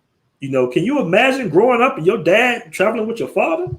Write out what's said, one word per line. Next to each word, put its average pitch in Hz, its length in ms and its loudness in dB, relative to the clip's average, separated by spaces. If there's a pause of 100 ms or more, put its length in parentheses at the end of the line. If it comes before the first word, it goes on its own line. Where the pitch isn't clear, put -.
(400)
You 139 100 -10
know, 131 180 2
can 160 160 -2
you 269 160 0
imagine 240 480 0
growing 226 340 2
up 262 140 2
and 156 100 -8
your 202 160 2
dad 220 500 0
traveling 220 360 -2
with 226 100 -8
your 131 100 -6
father? 330 400 -2 (100)